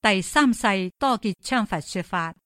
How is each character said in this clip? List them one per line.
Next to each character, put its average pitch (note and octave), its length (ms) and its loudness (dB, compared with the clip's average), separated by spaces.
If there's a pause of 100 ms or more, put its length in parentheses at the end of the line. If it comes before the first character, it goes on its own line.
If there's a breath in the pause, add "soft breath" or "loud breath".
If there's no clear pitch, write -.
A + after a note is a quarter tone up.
第 G3+ 180 2
三 C4+ 320 4
世 - 140 -2 (320)
多 C4 180 2
杰 G3+ 160 -4 (100)
羌 A#3+ 220 -2
佛 F3+ 160 -4
說 F3 220 -8
法 E3 320 -4 (120)